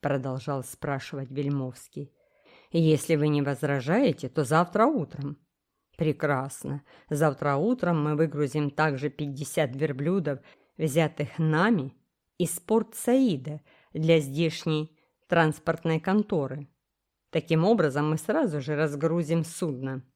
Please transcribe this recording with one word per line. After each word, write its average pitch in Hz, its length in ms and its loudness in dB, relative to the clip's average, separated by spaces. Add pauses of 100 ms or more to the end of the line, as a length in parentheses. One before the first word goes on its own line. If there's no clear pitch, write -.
продолжал 135 600 -4
спрашивать 135 680 -8
Вельмовский. 139 800 -6 (580)
"Если 160 460 4
вы 151 120 2
не 147 140 2
возражаете, 143 880 0
то 151 160 -2
завтра 175 420 2
утром". 147 520 -4 (580)
"Прекрасно. 143 880 -2 (280)
Завтра 147 460 0
утром 175 460 0
мы 151 140 0
выгрузим 147 540 0
также 143 400 0
пятьдесят 143 680 -4
верблюдов, 143 640 -2 (380)
взятых 151 600 0
нами 156 560 2 (440)
из 170 200 -2
Порт-Саида 220 1040 0 (320)
для 160 260 4
здешней 156 800 -2 (300)
транспортной 160 720 2
конторы. 160 680 -2 (640)
Таким 160 340 2
образом, 151 460 2
мы 160 60 0
сразу 214 440 0
же 147 160 -4
разгрузим 156 680 0
судно". 135 580 -6 (140)